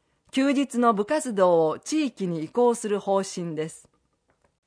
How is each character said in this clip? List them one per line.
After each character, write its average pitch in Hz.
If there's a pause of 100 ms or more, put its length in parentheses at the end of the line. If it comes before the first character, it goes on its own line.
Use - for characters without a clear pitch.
(320)
休 269
日 254
の 233
部 208
活 302
動 175
を 156
地 302
域 196
に 165
移 156
行 240
す 220
る 202
方 196
針 170
で 156
す。 - (800)